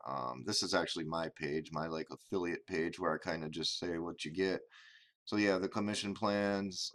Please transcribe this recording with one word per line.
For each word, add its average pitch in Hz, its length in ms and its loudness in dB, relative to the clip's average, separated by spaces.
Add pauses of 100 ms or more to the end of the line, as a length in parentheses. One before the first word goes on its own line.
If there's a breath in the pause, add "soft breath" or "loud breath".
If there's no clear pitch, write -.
um, 64 380 -4
this 104 180 0
is 92 120 0
actually 85 300 2
my 80 320 -2
page, 78 360 -2
my, 78 140 -2
like, 80 240 -4
affiliate 87 560 -2
page 82 320 0
where 85 160 4
I 80 40 0
kinda 82 300 -2
just 78 300 -2
say 85 200 -2
what 85 260 -4
you 78 80 -6
get. 92 280 2 (640 loud breath)
So - 120 -2
yeah, 101 220 6
the 92 100 0
commission 104 460 0
plans, 101 800 2